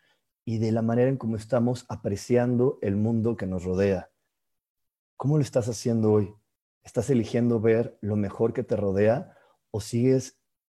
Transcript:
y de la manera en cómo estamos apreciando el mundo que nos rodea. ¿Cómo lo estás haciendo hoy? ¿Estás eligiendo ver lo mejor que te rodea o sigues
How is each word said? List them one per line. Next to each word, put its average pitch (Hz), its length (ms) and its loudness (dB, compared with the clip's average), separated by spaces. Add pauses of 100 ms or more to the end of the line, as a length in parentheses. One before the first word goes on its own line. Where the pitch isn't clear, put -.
(440)
y 113 140 -4
de 110 160 0
la 113 80 0
manera 117 260 2
en 135 80 0
cómo 113 220 -4
estamos 120 500 -2
apreciando 120 920 0
el 101 160 -2
mundo 110 400 0
que 95 100 -8
nos 92 160 -6
rodea. 92 460 0 (1080)
¿Cómo 147 200 0
lo 147 40 4
estás 117 260 0
haciendo 113 440 0
hoy? 104 240 2 (480)
¿Estás - 260 -6
eligiendo 117 500 0
ver 113 420 0
lo 104 140 -2
mejor 107 380 -2
que 127 80 -4
te 113 140 -4
rodea 104 600 0 (360)
o 107 100 -6
sigues 127 580 0 (400)